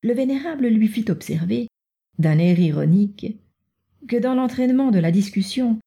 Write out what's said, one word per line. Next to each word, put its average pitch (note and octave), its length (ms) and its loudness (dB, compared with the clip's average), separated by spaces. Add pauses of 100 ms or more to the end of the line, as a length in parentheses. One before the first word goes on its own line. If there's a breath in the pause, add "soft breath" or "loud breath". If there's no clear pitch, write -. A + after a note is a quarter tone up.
Le A#3+ 120 0
vénérable C4+ 540 -2
lui A3 200 4
fit A3 220 -2
observer, E3+ 600 -4 (500)
d'un D#3 200 4
air F3 200 4
ironique, F3 760 0 (680)
que A#3+ 100 -2
dans B3+ 180 -2
l'entraînement B3+ 560 0
de F#3+ 80 4
la E3 120 0
discussion G#3 760 -2